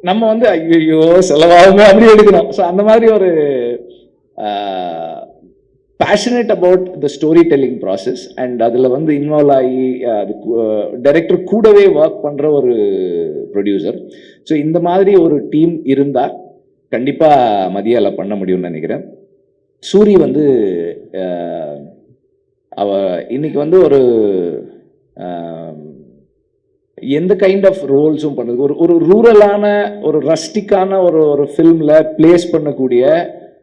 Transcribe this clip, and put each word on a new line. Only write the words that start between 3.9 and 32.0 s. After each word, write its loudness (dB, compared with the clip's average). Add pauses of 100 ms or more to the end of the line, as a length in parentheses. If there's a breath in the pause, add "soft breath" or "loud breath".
ஆ, -8 (760)
passionate -2
about 0
the -4 (140)
storytelling 2
process. -6 (200)
And -6
அதுல 0
வந்து -2
இன்வால்வ் 0
ஆகி, -2
ஆ, -2
அது -6 (120)
கூ-, -4
டைரக்டர் 0
கூடவே 4
ஒர்க் 2
பண்ற -4
ஒரு 0 (760)
ப்ரொடியூசர். -4 (360 loud breath)
So -4
இந்த -4
மாதிரி 0
ஒரு 2
டீம் -2
இருந்தா -2 (540)
கண்டிப்பா -2 (480)
மதியால -2
பண்ண -8
முடியும்னு -4
நினைக்கிறேன். -10 (760)
சூரி 4
வந்து, 2 (720)
ஆ, -8 (1200)
அவ -4 (120)
இன்னைக்கு -6
வந்து 2
ஒரு, 2 (1200)
ஆ, -12 (1500)
எந்த -2
kind 0
of 2
ரோல்ஸும் -2
பண்றதுக்கு, -6
ஒரு, -2
ஒரு 2
ரூரலான, 2
ஒரு -2
ரஸ்டிக்கான -2
ஒரு, 2
ஒரு -2
ஃபில்ம்ல 4 (100)